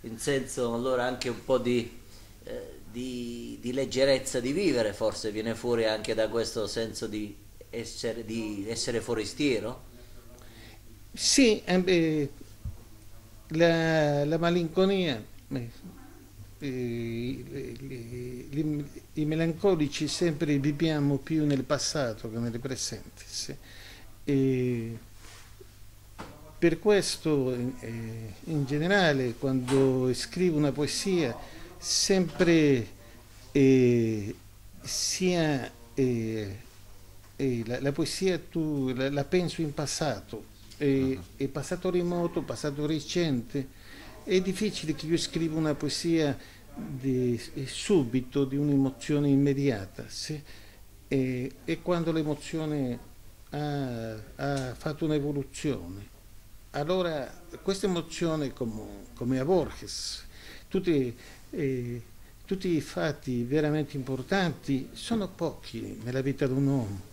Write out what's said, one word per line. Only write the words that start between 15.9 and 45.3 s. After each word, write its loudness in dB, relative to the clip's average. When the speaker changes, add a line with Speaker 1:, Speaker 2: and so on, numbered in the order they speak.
Speaker 2:
eh, -4
le, -10
le, -10
le, -2
i 0
melancolici 2
sempre 2
viviamo 2
più 0
nel 4
passato -2
che -4
nel -2
presente, -8
sì. -8
E 0
per 4
questo, 2
eh, -6
in 0
generale, 4
quando 4
scrivo 2
una 4
poesia, 0
sempre, 6
eh, 6
sia, 0
eh, 0
eh, 0
la, -4
la 2
poesia 0
tu -2
la, 0
la 0
penso 0
in -2
passato, -4
E, 4
Speaker 1:
Mhm. -10
Speaker 2:
è -2
passato -2
remoto, 2
passato -2
recente. 0
È 4
difficile -2
che -8
io 2
scriva 0